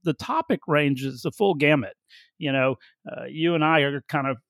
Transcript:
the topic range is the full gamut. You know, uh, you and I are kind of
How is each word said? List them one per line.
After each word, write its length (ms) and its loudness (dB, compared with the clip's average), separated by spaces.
the 100 -2
topic 540 -4
range 360 2
is 200 -8
the 80 -4
full 240 0
gamut. 400 2
You 140 -4
know, 240 2
uh, 160 -12
you 280 0
and 100 2
I 140 4
are 220 0
kind 260 -2
of 100 -2